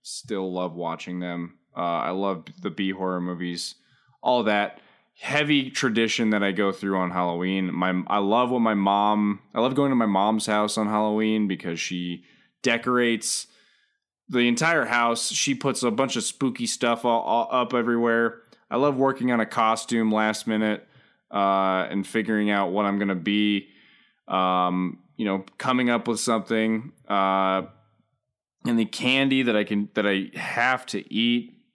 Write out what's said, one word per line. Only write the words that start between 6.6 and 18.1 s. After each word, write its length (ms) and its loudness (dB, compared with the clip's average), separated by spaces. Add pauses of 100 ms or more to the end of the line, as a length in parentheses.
through 260 -2
on 120 0
Halloween. 640 -2
My, 340 0
I 100 2
love 320 2
what 100 0
my 140 2
mom, 680 2 (140)
I 60 0
love 140 2
going 160 2
to 60 2
my 100 2
mom's 400 2
house 300 0
on 120 0
Halloween 600 0
because 320 -6
she 440 -6 (380)
decorates 840 0 (840)
the 120 0
entire 460 2
house. 440 0
She 240 -2
puts 280 -2
a 80 2
bunch 260 0
of 80 -2
spooky 420 -4
stuff 380 0
all, 180 2
all 280 0
up 240 0
everywhere. 680 0 (300)